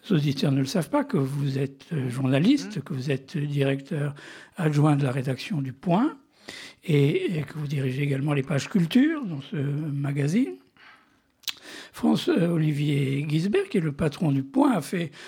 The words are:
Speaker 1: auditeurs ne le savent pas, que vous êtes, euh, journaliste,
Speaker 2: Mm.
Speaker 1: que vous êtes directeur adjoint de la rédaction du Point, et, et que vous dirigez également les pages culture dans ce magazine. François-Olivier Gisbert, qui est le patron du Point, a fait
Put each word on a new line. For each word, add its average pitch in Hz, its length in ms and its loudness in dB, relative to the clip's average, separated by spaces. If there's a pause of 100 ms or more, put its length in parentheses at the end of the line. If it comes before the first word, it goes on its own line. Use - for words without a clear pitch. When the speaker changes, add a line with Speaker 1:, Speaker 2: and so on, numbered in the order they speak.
Speaker 1:
auditeurs 147 420 2
ne 135 80 2
le 135 60 0
savent 160 240 -2
pas, 285 140 0
que - 140 -2
vous 139 420 -2
êtes, - 340 -6
euh, 127 160 -2
journaliste, 135 680 2
Speaker 2:
Mm. 143 40 -4
Speaker 1:
que - 120 -10
vous 135 180 -4
êtes 139 260 -4
directeur 143 760 -2 (440)
adjoint 151 380 4
de 143 80 2
la 131 80 0
rédaction 139 500 -4
du 131 120 -6
Point, 208 440 0 (680)
et, 160 540 2
et 147 60 -2
que - 140 -12
vous 151 100 -6
dirigez 135 360 -2
également 143 300 0
les 139 100 2
pages 139 260 -2
culture 262 560 2
dans 151 160 -6
ce - 140 -10
magazine. 143 1000 -2 (1400)
François-Olivier 156 1400 2
Gisbert, 202 400 0
qui - 80 -2
est 170 40 2
le 156 100 -2
patron 151 400 -2
du 135 120 2
Point, 269 280 2
a 190 100 0
fait 170 300 -6 (160)